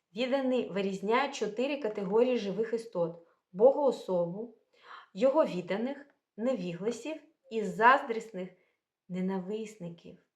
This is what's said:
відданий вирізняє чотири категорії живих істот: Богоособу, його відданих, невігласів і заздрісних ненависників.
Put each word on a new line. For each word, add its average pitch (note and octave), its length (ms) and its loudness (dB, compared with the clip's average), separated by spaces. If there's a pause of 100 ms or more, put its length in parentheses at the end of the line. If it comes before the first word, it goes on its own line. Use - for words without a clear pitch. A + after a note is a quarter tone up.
(160)
відданий B3+ 540 0
вирізняє G3+ 600 0
чотири A#3+ 440 -2
категорії A3+ 600 2
живих G3+ 360 -2
істот: E3+ 520 -4 (260)
Богоособу, G#3+ 1040 2 (600)
його C4+ 300 4
відданих, G3 640 -4 (300)
невігласів A3 800 -4 (340)
і A3 140 -2
заздрісних A3 840 2 (600)
ненависників. F#3 1080 -6 (200)